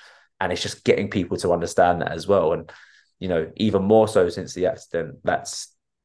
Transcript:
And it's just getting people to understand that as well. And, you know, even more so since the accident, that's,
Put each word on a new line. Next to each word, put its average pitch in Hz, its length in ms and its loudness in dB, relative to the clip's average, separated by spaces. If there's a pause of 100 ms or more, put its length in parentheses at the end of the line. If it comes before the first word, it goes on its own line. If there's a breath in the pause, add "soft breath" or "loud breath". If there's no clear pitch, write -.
(400 soft breath)
And 92 120 -2
it's 90 100 -6
just - 220 -10
getting 101 260 2
people 92 280 -2
to 90 140 0
understand 87 500 2
that - 100 -4
as 82 160 -10
well. 87 240 4
And, 80 180 -6 (480 loud breath)
you 92 100 -8
know, 82 280 -2
even 98 260 2
more 107 260 6
so 92 200 4
since 87 260 -8
the 90 120 -2
accident, 80 580 -6
that's, - 500 -6 (300)